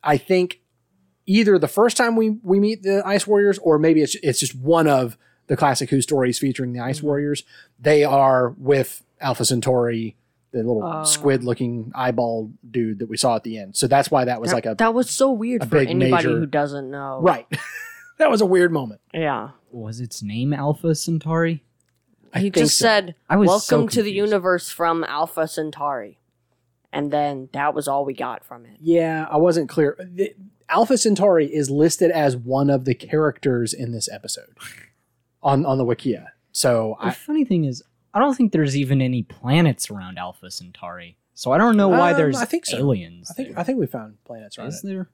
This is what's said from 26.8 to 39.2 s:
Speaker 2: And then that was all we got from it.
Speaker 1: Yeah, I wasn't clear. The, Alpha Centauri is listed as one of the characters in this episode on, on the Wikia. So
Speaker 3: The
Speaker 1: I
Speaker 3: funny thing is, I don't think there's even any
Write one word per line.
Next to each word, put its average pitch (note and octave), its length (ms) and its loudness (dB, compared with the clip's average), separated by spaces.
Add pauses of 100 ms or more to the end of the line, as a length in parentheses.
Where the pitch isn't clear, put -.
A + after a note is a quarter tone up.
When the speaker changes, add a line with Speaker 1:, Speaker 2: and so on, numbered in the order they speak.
Speaker 2:
And C#3+ 160 -4
then C#3+ 440 -4
that C#3+ 200 -2
was D3 140 -6
all C#3 180 -2
we C#3 80 -6
got B2 320 -10
from A#2+ 220 -20
it. G#2+ 120 -20
Speaker 1:
Yeah, D#3+ 520 0
I D3+ 60 0
wasn't E3 320 2
clear. D3 300 0
The, F#3 360 -6 (340)
Alpha B3+ 300 2
Centauri F#3 480 2
is C#3+ 240 -2
listed D#3+ 400 4
as D3 260 0
one C3 320 0
of C3 160 2
the C3 80 0
characters C3+ 800 -2
in A#2 180 -8
this A2+ 200 -8
episode - 440 -14 (840)
on, C#3 240 2
on C3+ 140 0
the C3 60 2
Wikia. A#2 420 -4 (240)
So A2+ 500 0
Speaker 3:
The - 60 -4
Speaker 1:
I - 40 -2
Speaker 3:
funny D4+ 320 -2
thing F3+ 220 0
is, C3 160 -6 (320)
I G3+ 60 0
don't C4 160 2
think A3+ 160 2
there's C#3+ 260 0
even C3+ 240 2
any B2+ 220 -2